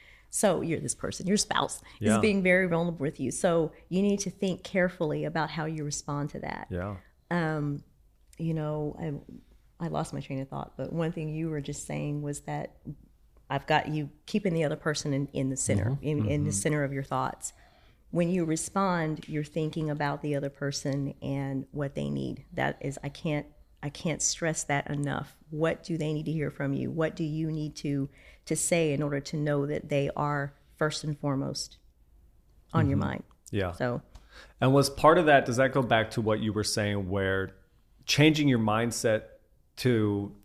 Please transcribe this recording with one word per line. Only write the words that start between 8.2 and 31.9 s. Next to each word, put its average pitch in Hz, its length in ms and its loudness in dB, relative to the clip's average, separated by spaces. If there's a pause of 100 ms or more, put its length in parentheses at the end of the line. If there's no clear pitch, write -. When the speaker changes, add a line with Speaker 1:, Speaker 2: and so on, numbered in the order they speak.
Speaker 1:
you 165 140 -2
know, 151 680 -4 (580)
I, 170 60 -6
I - 20 -4
lost 156 240 -4
my 143 80 -6
train 135 200 -6
of 135 80 -8
thought, - 280 -8
but - 160 -6
one 165 200 -2
thing 156 220 -6
you 160 160 -2
were 151 100 -4
just 143 260 -8
saying 147 360 -4
was 147 200 -6
that 147 300 -8 (760)
I've 139 180 -2
got 151 220 2
you 151 220 -4 (160)
keeping 202 280 0
the 160 100 2
other 147 120 0
person 147 380 -2
in, 139 180 0
in 135 180 0
the 135 60 -4
center, - 340 0
Speaker 3:
Mm-hmm. 139 140 -4
Speaker 1:
in, 147 140 0
in 110 60 2 (200)
the 101 60 0
Speaker 2:
Mm-hmm. - 0 -
Speaker 1:
center 151 320 0
of 139 100 -2
your 139 120 -4
thoughts. - 480 -4 (580)
When 170 200 2
you 180 140 2
respond, 160 840 0
you're 151 160 -2
thinking 156 460 -2
about 147 320 -2
the 147 120 0
other 139 160 -2
person 139 720 -4
and 135 480 -4
what 143 240 -4
they 143 160 -4
need. 135 340 -6 (100)
That 139 260 -2
is, 139 240 -6
I 139 40 -6
can't, 147 380 -4 (360)
I 147 80 -6
can't - 320 -4
stress - 420 -2
that 143 240 -2
enough. 143 480 -4 (140)
What 160 340 -2
do 160 140 -4
they 156 140 -2
need 151 120 -4
to - 80 -2
hear 147 180 -2
from 139 220 -4
you? 131 180 -2
What 156 260 -2
do 170 80 -4
you 156 280 -2
need 151 240 -6
to, 139 320 -2 (380)
to 160 100 0
say 165 360 2
in 139 100 0
order 143 180 -2
to 139 160 -6
know 147 300 2
that 147 240 -4
they 143 260 2
are 143 380 -2 (220)
first 151 280 -2
and 151 140 -4
foremost 139 580 -4 (960)